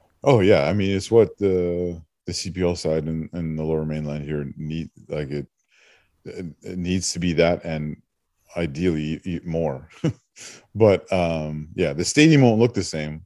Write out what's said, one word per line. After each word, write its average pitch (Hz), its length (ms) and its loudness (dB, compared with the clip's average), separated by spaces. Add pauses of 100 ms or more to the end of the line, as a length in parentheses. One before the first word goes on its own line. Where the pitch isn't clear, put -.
(240)
Oh 135 160 6
yeah, 92 240 6
I 78 80 0
mean, 98 240 0
it's 95 140 -6
what 110 280 4
the, 87 640 -2 (220)
the 87 80 -8
C - 180 -8
P 87 120 -4
L 87 120 2
side 80 300 -2
and, 80 280 -6
and 80 260 -6
the 78 60 -4
Lower 78 220 -2
Mainland 76 380 -6
here 73 320 -6
need. 78 340 -8 (180)
Like, 76 220 -6
it, 71 160 -6 (800)
it, 90 220 -12 (160)
it 92 160 -10
needs 90 340 -2
to 87 80 -8
be 87 140 0
that, 82 300 2
and 76 380 -8 (540)
ideally 80 680 -2
e-, 92 200 -6
more. 80 440 -4 (140)
<laughs> 160 100 -2 (640)
But, 104 360 4
um, 78 640 -2
yeah, 78 180 0
the 82 100 -4
stadium 151 380 6
won't 113 180 6
look 117 140 2
the 92 100 -2
same, 76 420 -8